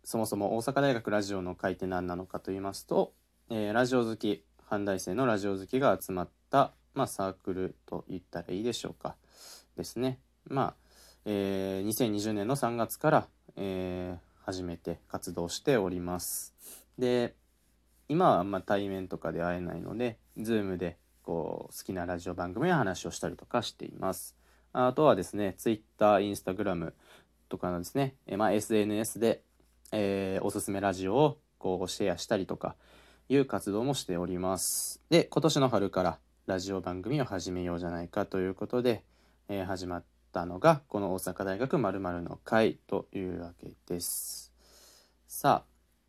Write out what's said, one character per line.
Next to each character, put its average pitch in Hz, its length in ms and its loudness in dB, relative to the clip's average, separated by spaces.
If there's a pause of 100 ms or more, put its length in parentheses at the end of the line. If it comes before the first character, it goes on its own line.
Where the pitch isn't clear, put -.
そ - 160 -4
も 110 80 0
そ 104 100 -4
も 101 200 0
大 117 60 -2
阪 139 180 0
大 139 140 4
学 110 160 -4
ラ 104 120 2
ジ 98 120 -4
オ 92 80 -2
の 90 120 -6
会 95 180 -2
っ 90 40 -8
て 95 100 -4
何 90 200 -2
な 90 100 -4
の 92 100 -8
か - 140 -10
と - 100 -8
言 95 80 -4
い - 20 -8
ま 98 140 -6
す - 120 -14
と、 - 260 2 (380)
え 107 200 -2
ー、 - 20 -2
ラ 123 140 4
ジ 127 100 2
オ 120 80 4
好 113 120 -2
き、 - 280 -2 (240)
阪 101 160 -2
大 98 140 0
生 90 160 -4
の 131 120 2
ラ 110 120 4
ジ 101 100 -2
オ 98 80 0
好 95 100 -8
き 127 120 0
が 131 220 6
集 - 120 -8
ま 90 100 -2
っ 87 60 -6 (220)
た、 135 220 4 (220)
ま 131 100 0
あ、 - 20 2
サ 95 220 -4
ー 92 60 -4
ク - 180 -6
ル 92 240 -4 (100)
と - 220 -8
言 95 100 -8
っ - 40 -12
た - 200 -8
ら - 100 -10
い 92 80 -2
い - 20 -4
で 120 100 -2
し - 140 -8
ょ 87 40 -8
う - 40 -12
か。 - 220 -10 (600)
で 87 80 -6
す - 140 -10
ね。 131 200 -2 (280)
ま 135 160 -2
あ、 - 120 -4 (500)
え 98 580 -2
ー、 104 40 -4
二 110 60 0
千 113 200 0
二 104 80 0
十 107 120 -2
年 104 160 -2
の 139 80 0
三 117 200 -2
月 113 220 -4
か 151 120 2
ら、 127 180 4 (280)
え 90 600 -4
ー、 - 160 -20 (120)
始 92 200 -4
め 87 120 -6
て 85 220 -6 (100)
活 95 240 -6
動 85 160 -2
し - 120 -8
て 139 160 4
お 95 120 2
り 90 120 -2
ま 90 180 -4
す。 - 360 -8 (440)
で、 123 360 2 (760)
今 165 220 6
は 98 100 6
あ - 20 2
ん 98 80 -2
ま 95 100 -2
対 101 280 0
面 95 180 -4
と 85 120 -8
か 82 120 -4
で 82 120 -2
会 87 160 0
え - 20 -4
な 85 160 -6
い 85 40 -8
の 90 160 -8
で、 117 220 -2 (180)
Zoom 107 420 0
で 87 180 -4 (260)
こ 78 500 -4
う、 - 40 -16
好 - 80 -12
き 104 80 -6
な 87 140 -4
ラ 87 120 -2
ジ 90 100 -8
オ 87 60 -4
番 90 180 -4
組 131 160 0
の 180 60 4
話 95 320 0
を 87 40 -4
し - 100 -8
た 82 80 -2
り - 80 -6
と - 100 -20
か 120 160 0
し - 100 -8
て - 140 -12
い - 120 -12
ま 95 160 -2
す。 - 220 -12 (360)
あ 127 200 4
と 151 120 4
は 127 100 10
で 95 80 2
す - 120 -8
ね、 101 240 0
Twitter、 107 580 4
Instagram 98 760 -2 (560)
と 92 100 -8
か 90 120 -4
の 87 80 -2
で 87 60 -6
す - 100 -10
ね、 135 220 0 (100)
え 98 80 -6
ー、 98 40 -2
ま 107 80 4
あ、 95 60 4
エ 104 80 4
ス 110 160 2
エ 104 80 6
ヌ 104 120 0
エ 110 80 0
ス 101 160 -6
で、 113 220 2 (500)
え 98 480 0
ー、 - 40 0
お 104 60 0
す 104 100 -2
す 101 100 -4
め 98 100 -2
ラ 98 120 4
ジ 95 160 -2
オ 98 60 2
を 143 240 4 (200)
こ 95 260 0
う、 90 40 -2
シ - 160 -4
ェ 90 100 2
ア 82 40 -6
し - 80 -10
た 113 100 2
り 92 100 -2
と 85 100 -4
か - 180 -6 (540)
い 131 80 4
う 139 80 6
活 104 260 -4
動 107 140 0
も 143 100 0
し - 100 -6
て 90 120 -2
お 87 100 -2
り 90 120 -4
ま 92 200 0
す。 - 500 -4
で、 165 160 6
今 - 180 0
年 156 180 4
の 131 80 6
春 98 220 2
か 92 120 2
ら 85 160 0 (280)
ラ 95 120 0
ジ 95 140 -4
オ 95 80 -2
番 90 220 -4
組 139 180 0
を 127 40 0
始 92 280 -4
め 90 100 -2
よ 87 120 -2
う 85 40 -2
じ 87 80 -4
ゃ 85 40 -4
な 85 120 -4
い 87 60 -8
か 98 180 -2
と 95 120 -2
い 92 100 2
う 95 60 -2
こ 104 120 -6
と 123 160 0
で、 117 220 0 (440)
え 98 140 -4
ー、 - 20 -6
始 95 220 -4
ま 90 120 -4
っ 85 60 -10 (280)
た 87 140 -2
の 87 120 -6
が、 151 300 6
こ 107 100 -4
の 98 140 -2
大 95 80 -2
阪 - 240 -6
大 95 140 -2
学 135 200 0
〇 98 220 0
〇 90 220 -4
の - 200 -10
会 110 440 4
と 98 260 -2
い 98 80 -6
う 90 200 -4
わ 85 180 -10
け - 120 -16 (160)
で 87 140 -4
す。 - 520 -8 (760)
さ - 360 2
あ、 - 80 -20 (360)